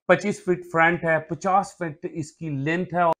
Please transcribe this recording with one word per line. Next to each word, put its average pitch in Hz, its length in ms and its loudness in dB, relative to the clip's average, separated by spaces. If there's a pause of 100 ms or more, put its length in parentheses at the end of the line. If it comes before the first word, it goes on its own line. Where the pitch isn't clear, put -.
पच्चीस 185 360 2
फीट 180 200 -2
फ्रंट 165 400 2
है, 160 140 2
पचास 185 640 -2
फीट 156 320 -8
इसकी 165 360 -10
लेंथ 156 440 -2
है 170 260 2